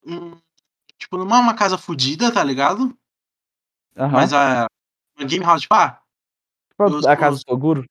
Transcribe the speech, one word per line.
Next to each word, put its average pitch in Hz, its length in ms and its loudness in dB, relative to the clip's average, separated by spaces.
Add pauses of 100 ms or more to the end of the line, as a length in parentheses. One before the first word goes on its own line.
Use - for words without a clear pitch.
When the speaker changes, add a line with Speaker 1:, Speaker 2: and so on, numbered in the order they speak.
Speaker 1:
hum, 170 360 -14 (580)
tipo, - 200 -10
não 190 180 0
é 247 40 8
uma 240 160 2
casa 190 220 0
fudida, 160 560 -4
tá 202 100 0
ligado? 151 540 -2 (960)
Speaker 2:
Aham. 135 160 -2
Speaker 1:
Mas 131 220 2
a, 131 320 2
a - 580 -14
game 165 220 -4
house, 165 160 4
tipo, - 140 0
ah, 156 260 0 (680)
Speaker 2:
Tipo - 160 -2
Speaker 1:
os, 151 200 0
Speaker 2:
a 143 120 4
casa 147 200 2
Speaker 1:
os 131 60 -12
Speaker 2:
do - 40 -20
Toguro? 135 440 -2